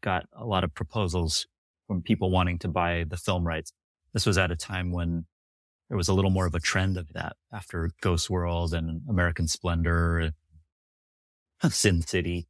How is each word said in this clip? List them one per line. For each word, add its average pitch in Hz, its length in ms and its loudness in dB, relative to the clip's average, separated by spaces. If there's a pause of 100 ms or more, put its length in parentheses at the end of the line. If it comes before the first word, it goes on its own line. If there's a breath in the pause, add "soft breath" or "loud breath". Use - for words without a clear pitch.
got 92 320 -2
a - 120 -12
lot 95 180 2
of 85 100 -2
proposals 87 720 -2 (400)
from 95 140 -2
people 95 300 0
wanting 87 280 2
to - 80 -6
buy 87 400 0
the 80 100 -8
film 90 280 0
rights. 80 280 -4 (400)
This - 120 0
was 98 120 4
at 90 140 2
a 87 40 -2
time 90 360 -4
when 85 340 -2 (640)
there 120 80 -2
was 85 100 0
a 95 60 2
little 95 180 4
more 92 140 2
of 82 100 -2
a 82 40 0
trend 95 380 0
of 80 160 -10
that 82 220 -8 (160)
after 85 400 -4 (100)
Ghost 87 280 0
World 87 440 0
and 80 360 -2
American 87 380 2
Splendor 85 720 2
and 80 140 0 (1300)
<laughs> - 120 2
Sin 90 280 4
City. 87 480 -2